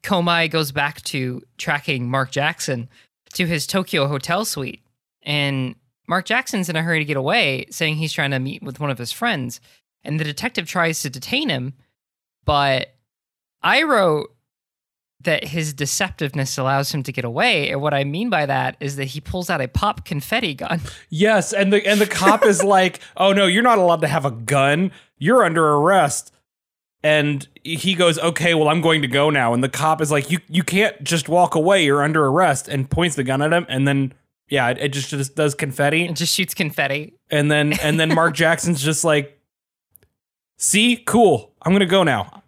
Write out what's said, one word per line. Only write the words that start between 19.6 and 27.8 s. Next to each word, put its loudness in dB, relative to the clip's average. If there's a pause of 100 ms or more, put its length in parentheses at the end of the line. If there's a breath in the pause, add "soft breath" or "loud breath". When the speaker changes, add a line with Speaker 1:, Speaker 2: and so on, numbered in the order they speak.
Speaker 1:
a -4
pop -4
confetti -4
gun. -6 (140)
<laughs> -20
Speaker 2:
Yes, 2
and 0
the, 2
and 2
the 4
cop 4
is 4
like, 4
<laughs> -20
"Oh, 4
no, 4
you're 2
not 6
allowed 4
to 0
have 0
a 0
gun. 2 (260 soft breath)
You're 4
under 2 (120)
arrest." 2 (680)
And 0 (180)
he -2